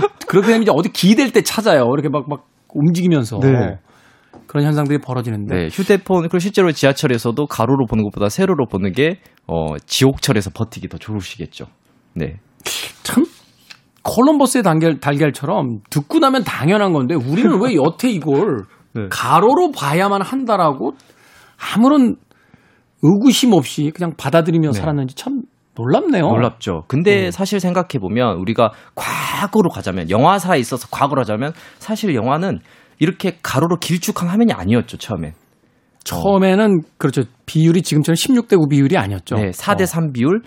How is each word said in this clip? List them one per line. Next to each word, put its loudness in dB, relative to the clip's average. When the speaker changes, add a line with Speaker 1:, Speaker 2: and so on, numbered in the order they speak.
Speaker 1:
<laughs> -18
Speaker 2:
그렇게 4
되면 4
이제 2
어디 0
기댈 4
때 4
찾아요. 2
이렇게 -2
막, -4
막 -10
움직이면서. 0
Speaker 1:
네. 2
Speaker 2:
그런 -2
현상들이 0
벌어지는데. -6
Speaker 1:
네, 0
휴대폰, 0
그리고 -2
실제로 0
지하철에서도 0
가로로 0
보는 0
것보다 -2
세로로 -2
보는 -2
게, 0
어, -4
지옥철에서 0
버티기 -8
더 -14
좋으시겠죠. -12
네. -8
Speaker 2:
참, 0
콜럼버스의 2
달걀, 2
달걀처럼 -2
듣고 -2
나면 2
당연한 0
건데, 0
우리는 2
왜 0
여태 0
이걸 0
Speaker 1:
<laughs> -20
네. -6
Speaker 2:
가로로 2
봐야만 -2
한다라고 -2
아무런 4
의구심 4
없이 0
그냥 -6
받아들이며 2
Speaker 1:
네. -2
Speaker 2:
살았는지 -4
참 -6
놀랍네요. 0
Speaker 1:
놀랍죠. -2
근데 2
Speaker 2:
음. -6
Speaker 1:
사실 -4
생각해보면, -2
우리가 0
과거로 -2
가자면, -6
영화사에 2
있어서 -6
과거로 -2
가자면, -4
사실 -4
영화는 -2
이렇게 -2
가로로 0
길쭉한 -4
화면이 2
아니었죠, -2
처음엔. -8
Speaker 2:
처음에는, 2
그렇죠. 0
비율이 2
지금처럼 0
십육 0
대 2
구 4
비율이 4
아니었죠. -4
Speaker 1:
네, -2
사 -2
대 0
Speaker 2:
어. 0
Speaker 1:
삼 -4
비율. 0